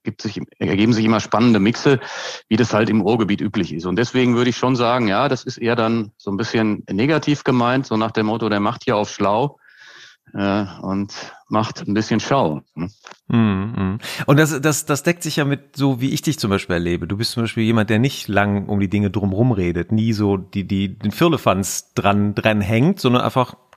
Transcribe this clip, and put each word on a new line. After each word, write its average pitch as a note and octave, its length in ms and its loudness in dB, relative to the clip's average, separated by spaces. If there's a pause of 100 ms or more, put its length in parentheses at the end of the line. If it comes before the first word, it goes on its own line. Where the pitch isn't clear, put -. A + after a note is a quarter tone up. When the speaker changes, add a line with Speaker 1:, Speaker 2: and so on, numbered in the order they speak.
Speaker 1:
gibt - 180 -8
sich, - 180 -8 (200)
ergeben G2+ 340 2
sich A2 120 0
immer A2 160 2
spannende A2 380 4
Mixe, A#2+ 400 2 (500)
wie A2 60 2
das A#2 160 2
halt G#2+ 200 2
im G#2+ 100 4
Ruhrgebiet G2+ 400 0
üblich F2+ 320 -4
ist. E2 140 -6
Und F2+ 80 -2
deswegen B2 400 2
würde B2 160 2
ich - 60 -2
schon B2+ 180 0
sagen, A#2+ 320 0
ja, G#2+ 200 2
das C3 160 -4
ist - 140 -8
eher A#2 180 0
dann A2+ 420 0
so - 120 -10
ein G2 80 -2
bisschen A2 500 0
negativ C#3+ 560 0
gemeint, B2+ 440 0
so A2 100 -2
nach G#2+ 140 0
dem A2 160 0
Motto, A2+ 200 -2
der G#2 120 0
macht A2+ 240 -4
hier A#2+ 120 0
auf G#2 140 0
schlau, G#2+ 480 -2 (760)
äh, G2+ 320 0 (160)
und G2 520 -6 (160)
macht - 380 -2
ein G#2 60 -2
bisschen A2 260 0
Schau, F#2 420 0 (140)
ne? E2+ 140 -6 (380)
Speaker 2:
Mhm, G#2+ 500 0
mhm. G2 200 -2 (280)
Und D3 140 4
das, D#3 220 2
das, D3 240 0
das C#3+ 180 -2
deckt F3 180 0
sich D#3 140 -6
ja D3+ 100 0
mit C#3 300 -4
so, C3+ 260 0
wie C3+ 100 0
ich - 100 -2
dich - 180 -2
zum A2+ 100 -2
Beispiel F#2+ 260 0
erlebe. E2+ 320 -2
Du G2 100 -4
bist A2 140 -2
zum A#2 120 -2
Beispiel A2+ 200 -2
jemand, A2 260 2
der G#2+ 100 2
nicht C3 280 -2
lang G2+ 400 0
um G2+ 120 0
die G2 100 0
Dinge G2+ 220 0
drumrum G2+ 400 0
redet, F2 400 0
nie A2 220 2
so G2+ 240 2
die, F#2 280 -6
die, G2 320 -2
den G#2 140 -4
Firlefanz A2+ 840 0
dran, G2+ 420 2
dran G#2+ 260 2
hängt, A#2 380 2
sondern B2 220 2
einfach A2+ 340 -2 (220)